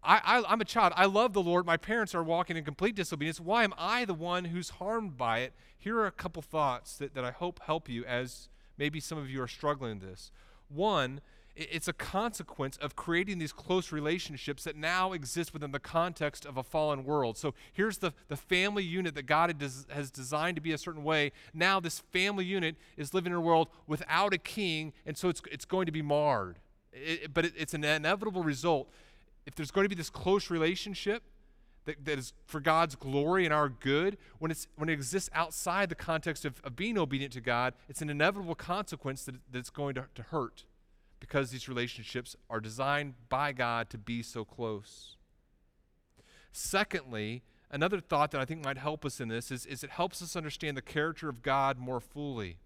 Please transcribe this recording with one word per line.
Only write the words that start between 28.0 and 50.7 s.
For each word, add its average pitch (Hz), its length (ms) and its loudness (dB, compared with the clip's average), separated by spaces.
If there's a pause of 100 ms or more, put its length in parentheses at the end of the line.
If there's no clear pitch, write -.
result. 147 460 2 (540)
If - 120 -16
there's 147 160 -6
going 196 140 4
to 202 40 2
be 196 60 -4
this 165 160 -6
close 185 400 2
relationship 190 720 0 (640)
that, 147 200 -8
that 147 140 0
is 123 120 -8 (140)
for 156 140 -6
God's 160 340 4
glory 143 500 2
and 160 80 4
our 151 180 6
good, 151 480 2 (200)
when 160 140 -2
it's, - 240 -8
when 156 120 -2
it 165 60 2
exists 143 400 -2
outside 175 560 0
the 165 60 -4
context 160 500 -2
of, 135 180 -6
of 127 120 -8
being 214 200 -2
obedient 139 380 0
to 127 80 -8
God, 123 320 2 (160)
it's 147 140 -8
an 151 80 -2
inevitable 170 420 2
consequence 165 720 -4
that, 131 120 -10 (160)
that 127 60 -6
it's 123 140 -8
going 143 240 -4
to, 127 180 -6
to - 80 -12
hurt, - 440 -4 (540)
because 139 300 0
these 127 180 -10
relationships 120 680 -6 (160)
are 113 80 -2
designed 135 560 -2 (140)
by 143 220 2
God 120 380 0
to 117 80 -12
be 117 240 -4
so 113 240 -8
close. - 720 -8 (1300)
Secondly, 127 880 -2 (300)
another 170 280 2
thought 147 300 2
that 139 120 -2
I 131 40 0
think 160 180 -8
might 135 140 -2
help 147 260 -4
us 139 160 -4
in 123 80 -4
this 113 220 -4
is, 127 160 -8
is 135 180 -10
it 135 60 -12
helps - 320 -4
us 170 140 -10
understand 151 420 -4